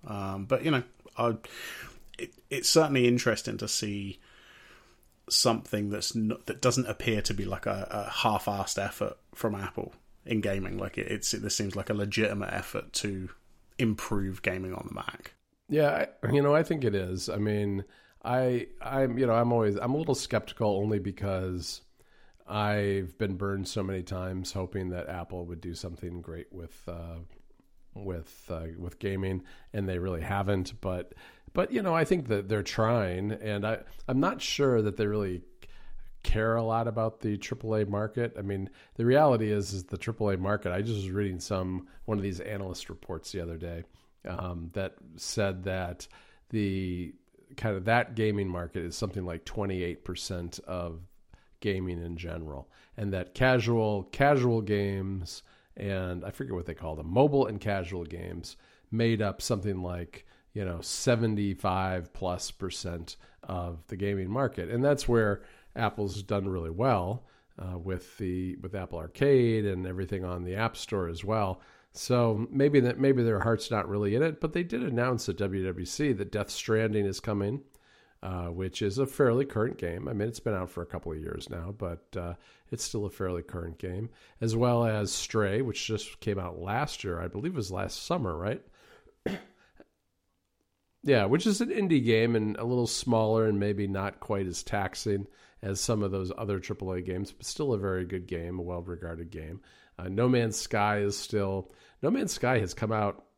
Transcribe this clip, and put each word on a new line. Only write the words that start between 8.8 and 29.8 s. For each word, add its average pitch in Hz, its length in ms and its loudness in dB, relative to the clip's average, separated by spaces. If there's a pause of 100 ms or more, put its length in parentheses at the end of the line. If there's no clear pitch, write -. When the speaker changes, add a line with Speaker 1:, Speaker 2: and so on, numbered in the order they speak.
Speaker 1:
effort - 340 -4 (180)
from 107 200 -2
Apple 98 380 -8 (320)
in 110 160 0
gaming. 95 380 -2
Like, 98 200 -6
it, 101 120 -4
it's, 107 220 -2
this 104 240 -2
seems 101 200 -2
like 98 140 -6
a 107 40 0
legitimate 101 580 0
effort - 420 -6
to 95 340 -4 (500)
improve 101 640 0
gaming 92 320 -2
on - 140 -8
the - 60 -10
Mac. - 400 -8 (340)
Speaker 2:
Yeah, 147 380 4 (160)
I, 117 100 2
you 143 100 6
know, 143 120 6
I 160 80 6
think 156 220 0
it 104 100 2
is. 92 340 -2
I - 80 -2
mean, 104 480 0 (400)
I, 123 440 2 (120)
I'm, 127 380 2
you 131 80 4
know, 117 80 6
I'm 120 180 6
always, 107 240 4
I'm 120 180 0
a 147 40 0
little 156 160 2
skeptical - 640 0
only 104 220 2
because 92 840 -4 (680)
I've 101 720 0
been 98 200 0
burned 98 300 -2
so - 160 -2
many 95 200 -2
times 92 500 -4
hoping 92 380 -4
that 90 180 -4
Apple 87 380 -6
would 85 160 -10
do 85 120 -6
something 87 460 -8
great 82 320 -12
with, 85 340 -14
uh, 85 300 -10 (760)
with, 95 560 -10
uh, 82 160 -6 (120)
with 87 200 -10
gaming, 95 440 -2 (300)
and 98 160 -2